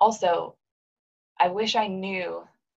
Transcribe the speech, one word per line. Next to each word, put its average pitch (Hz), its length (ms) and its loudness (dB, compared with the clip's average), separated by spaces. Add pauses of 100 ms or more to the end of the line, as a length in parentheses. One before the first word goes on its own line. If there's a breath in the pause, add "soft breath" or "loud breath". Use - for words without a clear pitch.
Also, 180 560 2 (840)
I 180 80 4
wish 220 300 -2
I 214 100 2
knew, 185 560 -6 (340)